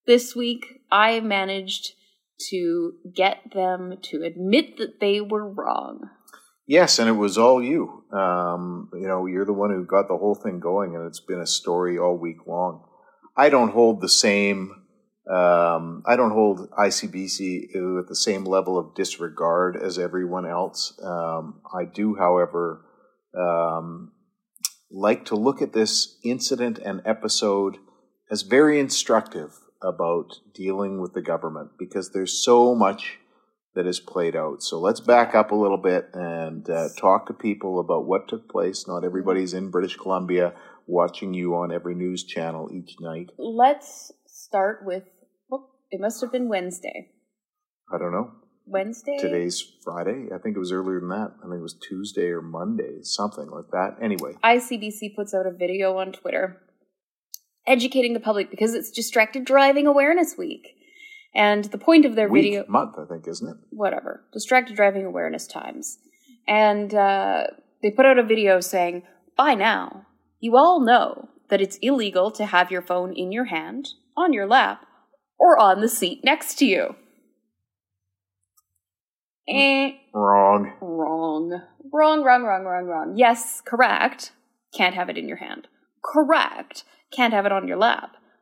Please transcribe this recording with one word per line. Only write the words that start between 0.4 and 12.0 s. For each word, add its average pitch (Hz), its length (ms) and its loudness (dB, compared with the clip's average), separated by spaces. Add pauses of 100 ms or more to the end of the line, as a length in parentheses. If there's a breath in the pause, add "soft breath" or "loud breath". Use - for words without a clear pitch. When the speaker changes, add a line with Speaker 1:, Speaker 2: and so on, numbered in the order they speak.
Speaker 1:
I 220 300 4
managed 196 720 -4 (560)
to 175 440 -2 (200)
get 190 260 0 (140)
them 185 500 -4
to 160 200 -8
admit 185 540 0
that - 220 -10
they 202 220 0
were 208 300 -6
wrong. - 580 -8 (580 soft breath)
Speaker 2:
Yes, 156 320 4
and 117 100 4
it 113 40 4
was 104 240 0
all 123 240 6
you. 139 420 -4 (100)
Um, 90 800 -2
you 92 140 -8
know, 92 180 -2
you're 92 200 -2
the 104 80 -2
one 101 180 0
who 92 140 -4
got 98 220 2
the 90 100 -2
whole 101 180 0
thing 92 240 -8
going, 87 360 -2
and 82 100 -8
it's 82 140 -14
been 90 220 -8
a 82 60 -6
story 87 500 -2
all 90 200 0